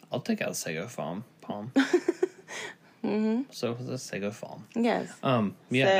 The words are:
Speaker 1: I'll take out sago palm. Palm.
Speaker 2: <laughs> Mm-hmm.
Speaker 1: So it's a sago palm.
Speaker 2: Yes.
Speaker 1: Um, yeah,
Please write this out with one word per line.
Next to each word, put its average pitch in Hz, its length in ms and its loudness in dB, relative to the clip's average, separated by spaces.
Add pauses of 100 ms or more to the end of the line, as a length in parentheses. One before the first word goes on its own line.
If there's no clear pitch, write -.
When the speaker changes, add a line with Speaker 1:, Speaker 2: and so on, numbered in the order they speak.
(120)
Speaker 1:
I'll 127 80 -2
take 214 220 -2
out 87 140 -4
sago 82 300 -4
palm. 85 380 -6 (160)
Palm. 104 360 -8
Speaker 2:
<laughs> 277 60 8 (1200)
Mm-hmm. 220 460 2
Speaker 1:
So 117 280 -4
it's 127 120 -10
a 127 80 -4
sago 101 320 -6
palm. - 440 -12
Speaker 2:
Yes. 233 380 2 (100)
Speaker 1:
Um, 117 340 2 (120)
yeah, 127 160 4 (160)